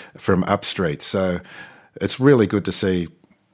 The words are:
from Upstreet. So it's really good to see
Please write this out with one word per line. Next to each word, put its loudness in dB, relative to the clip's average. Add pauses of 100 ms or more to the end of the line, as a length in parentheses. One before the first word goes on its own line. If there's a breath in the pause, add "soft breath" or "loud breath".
(160 loud breath)
from 0
Upstreet. -2
So -2 (640 loud breath)
it's -2
really 6
good -2
to -4
see 0 (480)